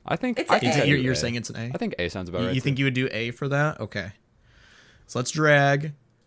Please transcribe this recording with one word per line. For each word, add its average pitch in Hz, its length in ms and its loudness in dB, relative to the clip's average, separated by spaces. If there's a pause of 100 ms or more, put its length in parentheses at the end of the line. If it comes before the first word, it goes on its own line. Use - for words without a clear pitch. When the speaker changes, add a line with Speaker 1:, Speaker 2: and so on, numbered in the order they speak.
Speaker 1:
I - 100 -2
think, 247 220 -4
Speaker 2:
It's - 120 -4
Speaker 1:
I - 60 6
Speaker 2:
an - 40 0
Speaker 1:
think - 120 2
Speaker 3:
Is 151 40 2
it, 147 40 4
Speaker 2:
A. - 20 4
Speaker 1:
I'd 113 60 4
Speaker 3:
you're, 143 100 4
Speaker 1:
do 127 60 0
Speaker 3:
you're 127 100 2
Speaker 1:
A. - 20 0
Speaker 3:
saying 120 200 -2
it's 117 140 -6
an - 60 -12
A? 117 180 -6
Speaker 1:
I 170 40 -8
think 220 200 -4
A 87 100 -2
sounds 92 200 -6
about 90 140 -4
Speaker 3:
You, 92 60 2
Speaker 1:
right, - 60 0
Speaker 3:
you 131 60 0
think 139 160 0
Speaker 1:
too. 131 40 0
Speaker 3:
you 139 60 2
would 131 80 2
do 127 160 0
A 117 200 -4
for 139 180 -6
that? 143 320 0
Okay. 104 320 -8 (920)
So - 120 -8
let's 123 120 -2
drag 147 640 4 (340)